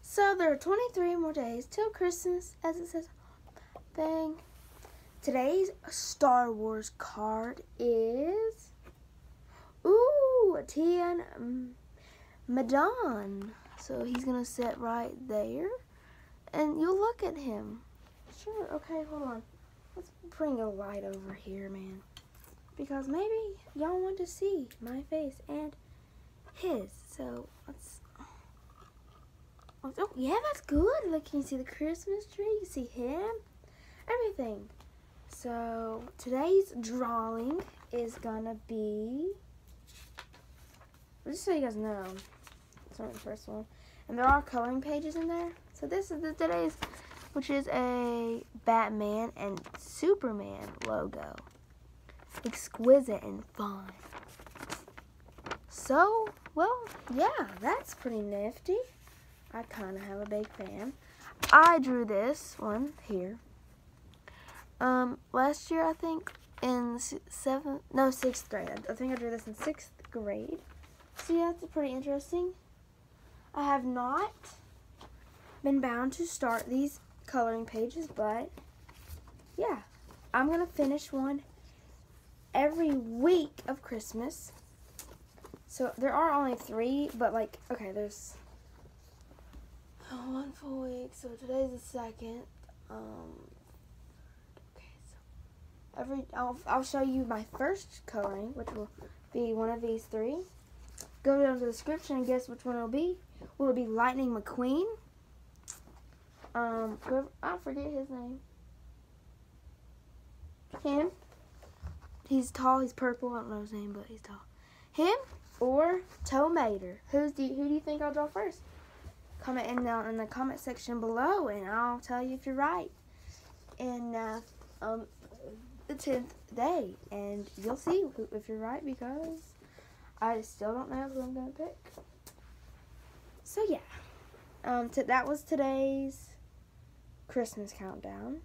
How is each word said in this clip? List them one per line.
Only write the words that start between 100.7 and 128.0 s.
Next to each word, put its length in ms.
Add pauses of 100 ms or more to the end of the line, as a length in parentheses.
Go 180
down 140
to 60
the 100
description 460
and 100
guess 200
which 160
one 120
it'll 120
be. 300 (400)
Will 120
it 60
be 100
Lightning 440
McQueen? 560 (1700)
Um, 480
whoever, 260 (140)
I 160
forget 280
his 240
name. 300 (2500)
Him. 280 (1200)
He's 220
tall, 280
he's 140
purple, 400
I 60
don't 100
know 120
his 120
name, 200
but 140
he's 140
tall. 240 (480)
Him 220 (440)
or 420 (220)
Tow 260
Mater? 520 (100)
Who's 200
do, 160
who 200
do 60
you 60
think 220
I'll 120
draw 140
first? 340 (800)
Comment 260
in 160
the, 260
in 60
the 100
comment 320
section 440
below, 480
and 180
I'll 320
tell 240
you 120
if 100
you're 100
right. 340 (880)
And, 380
uh, 240 (420)
um, 240 (840)
the 60
tenth 380 (220)
day, 400 (160)
and 340 (160)
you'll 140
see 300 (100)